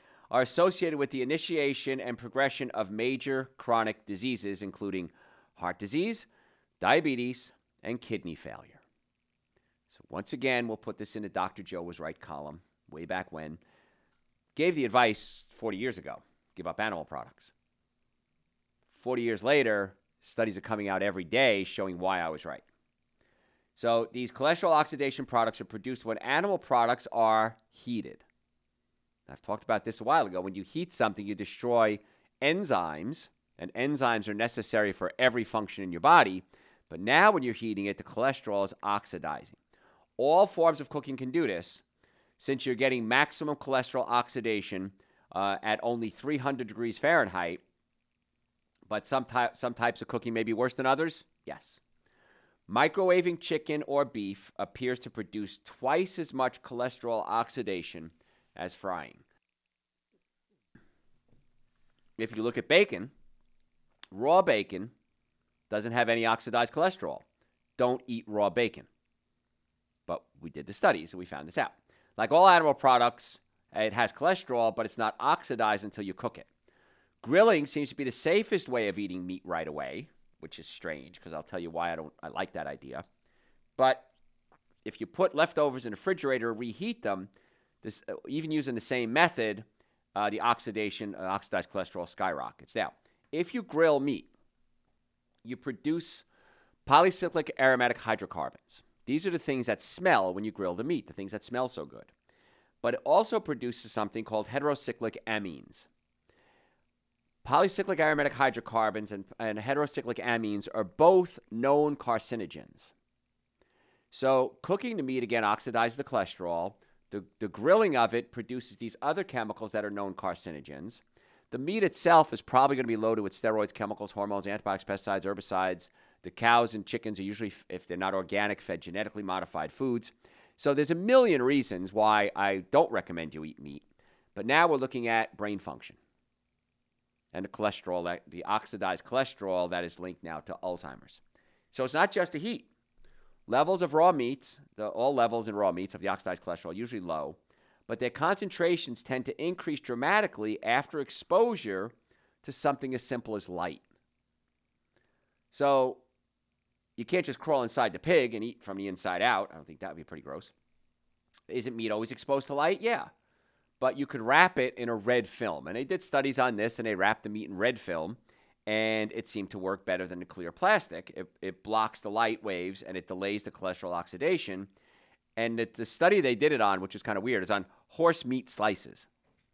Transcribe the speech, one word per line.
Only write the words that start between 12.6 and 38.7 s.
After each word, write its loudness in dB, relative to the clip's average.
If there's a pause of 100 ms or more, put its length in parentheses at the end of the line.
way -12
back -6
when. -12 (960)
Gave 2
the 0
advice 2
forty -6
years -6
ago, -12 (320)
give -10
up -6
animal -4
products. -14 (1500)
Forty -2
years 0
later, 2 (260)
studies -2
are -12
coming -4
out 0
every -2
day 4
showing -6
why 0
I -2
was -10
right. -12 (1120)
So 2
these -6
cholesterol 2
oxidation 0
products 2
are -10
produced -10
when -4
animal 0
products 2
are 4 (140)
heated. -8 (1080)
I've -18
talked -6
about 0
this -8
a -10
while 4
ago. -4
When -6
you -8
heat -8
something, -2
you -4
destroy 2 (420)
enzymes, -2 (320)
and -10
enzymes 0
are -4
necessary 0
for -4
every 4
function -6
in -6
your -6
body. 6 (460)
But -10
now 6
when 0
you're -2
heating -6
it, -4
the -14
cholesterol -2
is -6